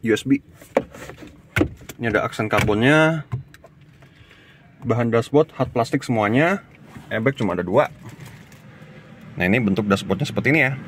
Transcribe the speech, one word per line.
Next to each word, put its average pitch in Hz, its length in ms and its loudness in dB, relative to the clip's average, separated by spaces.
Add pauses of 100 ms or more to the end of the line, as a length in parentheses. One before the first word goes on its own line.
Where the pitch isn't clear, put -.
U 113 80 -2
S 104 160 0
B. 139 160 2 (1600)
Ini 117 80 -2
ada 104 160 0
aksen 107 240 -4
karbonnya. 139 720 2 (1600)
Bahan 117 320 -2
dashboard 139 400 2
hard - 160 -4
plastik - 320 -2
semuanya. 131 640 0 (400)
Airbag 117 320 -2
cuma 95 160 -2
ada 90 80 -4
dua. 98 320 0 (1400)
Nah, 90 80 0
ini 113 160 2
bentuk 104 240 0
dashboardnya 98 400 0
seperti - 240 -2
ini 147 160 4
ya. 135 80 -2 (140)